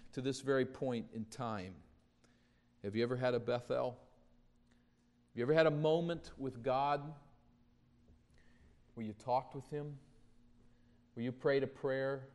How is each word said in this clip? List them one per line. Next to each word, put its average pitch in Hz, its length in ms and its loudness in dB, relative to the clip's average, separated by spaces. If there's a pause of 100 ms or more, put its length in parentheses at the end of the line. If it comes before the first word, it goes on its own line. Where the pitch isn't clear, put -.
(100)
to - 100 -6
this 131 200 -2
very 135 260 4
point 127 460 -4
in 113 140 -6
time. 104 500 -6 (1080)
Have 101 140 -4
you 117 80 4
ever 123 120 0
had 127 180 2
a 120 40 2
Bethel? 123 520 -2
Have - 1500 -20
you 117 60 0
ever 131 120 4
had 160 140 8
a - 20 6
moment 160 640 2
with 123 280 -8
God 143 500 0 (1800)
where 113 120 -6
you 107 60 -6
talked 127 420 -2
with 135 140 -10
Him, 147 280 -8 (1160)
where 117 80 -6
you 123 80 -2
prayed 139 320 4
a 131 60 0
prayer, 135 680 -2